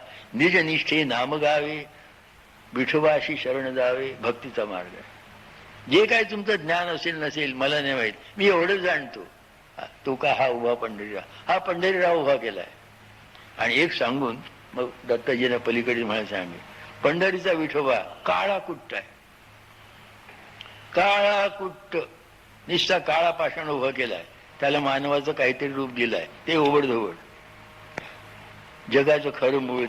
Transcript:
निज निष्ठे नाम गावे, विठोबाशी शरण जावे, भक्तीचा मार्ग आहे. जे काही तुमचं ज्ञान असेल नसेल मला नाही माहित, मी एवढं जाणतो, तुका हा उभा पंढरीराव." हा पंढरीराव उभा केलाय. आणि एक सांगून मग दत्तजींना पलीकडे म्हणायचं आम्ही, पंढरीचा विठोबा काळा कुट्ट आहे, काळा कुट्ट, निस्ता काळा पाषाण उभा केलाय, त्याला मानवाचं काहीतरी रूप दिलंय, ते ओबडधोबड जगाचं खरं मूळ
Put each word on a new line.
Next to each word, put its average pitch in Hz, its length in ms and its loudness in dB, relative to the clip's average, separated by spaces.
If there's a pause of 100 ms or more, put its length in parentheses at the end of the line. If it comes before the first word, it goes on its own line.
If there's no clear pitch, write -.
(340)
निज 165 220 4
निष्ठे 156 480 2
नाम 127 300 0
गावे, 151 500 0 (880)
विठोबाशी 151 640 2
शरण 131 380 -4
जावे, 127 380 0
भक्तीचा 120 520 -4
मार्ग 90 220 -8
आहे. 92 280 -18 (760)
जे 196 160 8
काही 226 180 2
तुमचं 208 320 -2
ज्ञान 170 300 0
असेल 170 300 -4
नसेल 151 360 -4
मला 139 280 0
नाही 139 140 -2
माहित, 113 180 0 (240)
मी 202 100 2
एवढं 185 300 4
जाणतो, 143 500 -4 (800)
तुका 135 260 0
हा 123 160 2
उभा 120 260 0
पंढरीराव." 107 800 -6
हा 185 60 4
पंढरीराव 180 600 2
उभा 143 180 4
केलाय. 107 300 -4 (920)
आणि 117 200 0
एक 165 140 2
सांगून 127 440 -2 (380)
मग 123 140 -2 (160)
दत्तजींना 123 520 0
पलीकडे 120 480 0
म्हणायचं 107 320 -4
आम्ही, 87 220 -8 (460)
पंढरीचा 180 480 2
विठोबा 147 420 0 (320)
काळा 190 320 0
कुट्ट 160 360 -12
आहे, 101 140 -8 (1900)
काळा 202 540 4
कुट्ट, 190 480 -8 (720)
निस्ता 175 300 2
काळा 165 320 2
पाषाण 160 380 -2
उभा 135 220 0
केलाय, 117 340 -4 (360)
त्याला 143 200 2
मानवाचं 143 520 0
काहीतरी 135 400 0
रूप 135 200 -4
दिलंय, 113 340 0 (200)
ते 165 100 2
ओबडधोबड 139 580 2 (1800)
जगाचं 143 380 4
खरं 135 280 2
मूळ 127 300 -2